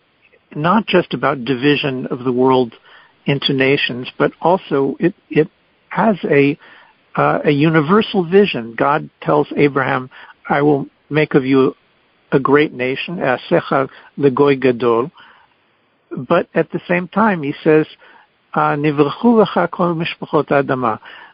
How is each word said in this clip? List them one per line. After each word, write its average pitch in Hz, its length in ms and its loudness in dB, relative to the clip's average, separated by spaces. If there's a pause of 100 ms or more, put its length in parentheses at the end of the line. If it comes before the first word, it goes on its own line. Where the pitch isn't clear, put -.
(560)
not 180 320 0
just - 260 0
about 135 320 -4
division 131 640 -2
of 123 160 -8
the 127 80 -2
world 127 420 2 (540)
into 143 260 0
nations, 131 540 0 (100)
but 147 140 0 (100)
also 160 580 0
it, 175 140 0 (160)
it 160 180 0 (420)
has 196 340 0
a, 143 340 2 (580)
uh, 151 300 0
a 151 60 2
universal 160 760 2
vision. 160 480 0
God 143 360 -2 (100)
tells 151 340 0
Abraham, 135 540 0 (380)
"I 151 160 0
will 147 240 0 (200)
make 151 280 0
of 135 100 2
you 135 300 2 (560)
a 156 80 2
great 143 340 2
nation, 135 440 -6
E'asecha 139 720 -2 (280)
legoy 139 420 2
gadol." 123 520 0 (1000)
But 240 460 -2
at 160 160 -2
the 175 160 -6
same 180 200 -2
time, 196 360 0
he 139 100 -4 (100)
says, 156 220 4 (680)
uh, 151 160 0
"Nivrachu 151 760 2
lecha 175 240 -2
kol 175 240 -2
mishpachot 160 540 -4
adama," 131 520 -2 (340)